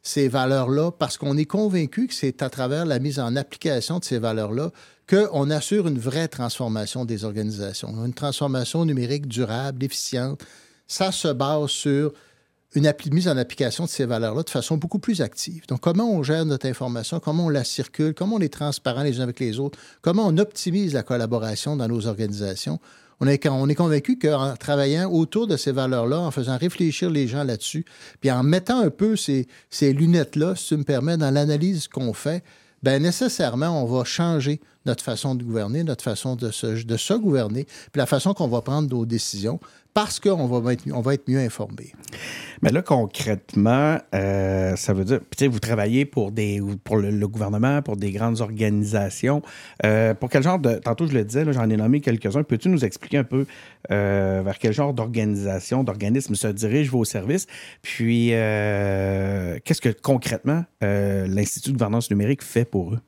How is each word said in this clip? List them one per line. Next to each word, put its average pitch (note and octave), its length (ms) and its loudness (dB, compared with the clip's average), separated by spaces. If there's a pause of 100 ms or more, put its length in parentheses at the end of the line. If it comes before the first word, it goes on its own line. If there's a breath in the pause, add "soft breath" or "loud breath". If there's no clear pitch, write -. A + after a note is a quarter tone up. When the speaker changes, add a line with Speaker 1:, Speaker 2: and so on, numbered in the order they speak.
Speaker 1:
ces C#3 220 2
valeurs-là C3+ 640 2
parce - 260 -4
qu'on C#3+ 200 0
est D3+ 80 2
convaincu G3 600 0
que - 60 -6
c'est - 280 -2
à C3+ 80 -2
travers C#3 360 -2
la C#3 140 0
mise C#3 220 -2
en A#2+ 160 -2
application C#3+ 640 -4
de - 40 -10
ces B2 160 -2
valeurs-là A2 520 -2 (360 loud breath)
qu'on F#3+ 420 4
assure E3+ 380 0
une C#3+ 100 0
vraie C3+ 300 -2
transformation A#2 800 -4
des A2 180 -4
organisations, G#2+ 800 -6
une B2 100 -4
transformation C#3 680 -2
numérique C#3 460 -2
durable, B2 520 -4
efficiente. C3 600 -4 (440 loud breath)
Ça F#3+ 260 -2
se E3+ 160 -2
base C#3+ 400 0
sur C#3+ 420 0 (640 soft breath)
une D3 100 4
appli-, D3 260 2
mise F3 180 2
en C#3+ 80 2
application B2+ 480 -2
de D#3+ 40 -4
ces - 160 -2
valeurs-là A#2 380 -2
de - 60 -8
façon C#3 260 -2
beaucoup E3 240 -2
plus F#3+ 220 -2
active. - 480 -6
Donc, B2+ 100 -2
comment G#3 320 2
on F3 100 2
gère D#3 220 0
notre C#3 240 -2
information, B2 540 -4
comment E3 240 0
on E3 40 2
la C#3 140 0
circule, D3+ 500 -2
comment G3+ 220 -2
on G#3 60 0
est D3+ 100 0
transparent C#3 520 -2
les C3 180 0
uns - 20 -2
avec B2 160 -6
les A2+ 180 -2
autres, C#3 220 -6 (220 loud breath)
comment G3 260 2
on D#3+ 100 4
optimise F#3+ 560 0
la A#2+ 100 0
collaboration A#2 760 -2
dans B2 100 -2
nos A2+ 200 -2
organisations. G#2 680 -4 (420 soft breath)
On C3+ 80 2
est, C#3 200 2
on C#3 220 2
est D3 60 4
convaincu E3 420 2
qu'en C#3 400 0
travaillant D3 520 2
autour F3 360 2
de F#3 100 0
ces C#3 160 -2
valeurs-là, C3 480 0
en E3 120 -2
faisant C3 260 -2
réfléchir F3 540 -2
les C#3+ 160 0
gens C3+ 160 -2
là-dessus, C3 420 -4 (340 loud breath)
puis C3+ 120 2
en B2+ 120 2
mettant F#3 380 2
un F#3 80 4
peu G#3+ 260 0
ces, C3+ 320 -2 (220 loud breath)
ces C#3 240 2
lunettes-là, E3 600 4
si - 140 -10
tu D#3 80 2
me D3 60 -2
permets, C#3+ 320 0
dans D3 160 2
l'analyse D3 560 2
qu'on B2+ 240 -4
fait, D#3+ 320 -4 (380 soft breath)
ben C3+ 200 4
nécessairement, D#3+ 800 0
on B2 40 0
va B2+ 180 0
changer D3+ 560 0 (260 soft breath)
notre B2 180 -2
façon C3 320 -4
de B2 80 -4
gouverner, A2+ 400 -2
notre D3 200 -4
façon B2+ 320 -4
de A#2+ 160 -4
se, A2+ 320 -4
de A2+ 140 -2
se - 160 0
gouverner, C#3 500 0
puis - 360 -8
la B2+ 80 2
façon E3+ 260 2
qu'on D#3+ 160 0
va A#2+ 120 0
prendre C#3+ 280 -2
nos A#2+ 160 0
décisions, A2+ 540 -4 (340 loud breath)
parce G#3 260 0
qu'on F3 280 2
va B2 260 2
être, - 180 -4
on B2 100 -2
va C3 120 2
être C#3 160 -4
mieux B2+ 80 4
informé. G#2 560 -4 (720 loud breath)
Speaker 2:
Mais - 80 6
là, D#3+ 100 4
concrètement, A#2+ 1160 2 (160)
euh, F#2+ 600 2
ça - 160 -2
veut F#2+ 140 2
dire, A#2 140 2
puis - 180 -14
tu C#3 80 4
sais, - 20 4
vous A#2 120 0
travaillez A2+ 460 2
pour A2 260 -2
des, G#2 280 0 (240)
pour G#2+ 140 2
le, G2+ 140 2
le G#2 160 0
gouvernement, A2 560 0
pour A2 120 -4
des G2+ 160 -4
grandes A2+ 300 -2
organisations. G#2+ 1000 0 (420 loud breath)
Euh, A2 300 4
pour B2 160 -6
quel C#3 100 4
genre F3 160 2
de, A#2+ 220 2
tantôt A#2 260 0
je D3 80 0
le A#2+ 100 4
disais, B2 220 0
là, D3+ 60 2
j'en A#2+ 180 2
ai G#2+ 80 4
nommé A#2+ 240 4
quelques-uns. A2+ 400 0
Peux-tu C3+ 280 0
nous E3 140 4
expliquer - 340 -2
un C#3 60 4
peu, C3 220 0 (460 loud breath)
euh, G2 520 2
vers G2 140 -2
quel A2 160 0
genre C#3+ 220 0
d'organisation, G#2+ 880 0
d'organisme G#2+ 500 0
se G#2+ 140 -2
dirigent A2+ 440 0
vos A#2+ 140 2
services ? A#2 400 -2 (380 loud breath)
Puis, A#2 480 2
euh, G2 1300 0
qu'est-ce - 180 0
que A#2+ 80 2
concrètement, C3+ 760 0 (180)
euh, G2+ 440 2
l'Institut G2+ 420 -2
de C#3 60 0
gouvernance A#2 340 0
numérique G#2 320 2
fait A#2 240 0
pour F#2+ 300 -2
eux ? A#2 120 -2